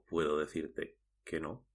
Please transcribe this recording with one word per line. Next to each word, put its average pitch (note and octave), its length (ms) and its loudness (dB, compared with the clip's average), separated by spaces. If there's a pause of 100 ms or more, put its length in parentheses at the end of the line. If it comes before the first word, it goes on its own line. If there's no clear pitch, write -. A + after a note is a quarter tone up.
puedo D#2 300 4
decirte - 580 -4 (260)
que - 160 -4
no, D#2 360 -6